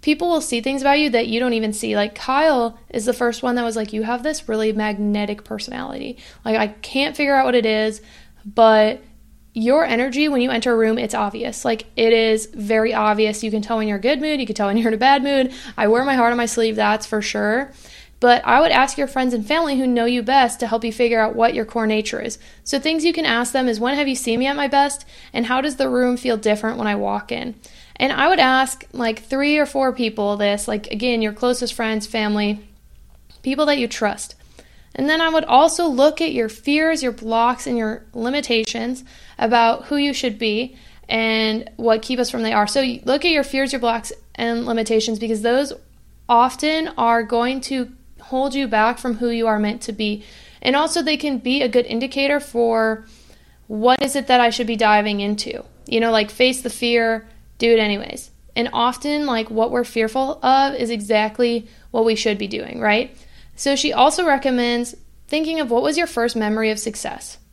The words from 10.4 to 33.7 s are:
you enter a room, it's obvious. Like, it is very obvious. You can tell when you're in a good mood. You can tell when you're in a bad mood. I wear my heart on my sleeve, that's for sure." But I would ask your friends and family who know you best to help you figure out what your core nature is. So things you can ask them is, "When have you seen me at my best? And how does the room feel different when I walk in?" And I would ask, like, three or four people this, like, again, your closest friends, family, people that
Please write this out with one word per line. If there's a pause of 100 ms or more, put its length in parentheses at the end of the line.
you
enter
a
room,
it's
obvious.
Like, (100)
it
is
very
obvious.
You
can
tell
when
you're
in
a
good
mood.
You
can
tell
when
you're
in
a
bad
mood. (240)
I
wear
my
heart
on
my
sleeve,
that's
for
sure." (500)
But
I
would
ask
your
friends
and
family
who
know
you
best
to
help
you
figure
out
what
your
core
nature
is. (240)
So
things
you
can
ask
them
is,
"When
have
you
seen
me
at
my
best? (280)
And
how
does
the
room
feel
different
when
I
walk
in?" (420)
And
I
would
ask,
like,
three
or
four
people
this,
like,
again,
your
closest
friends,
family, (840)
people
that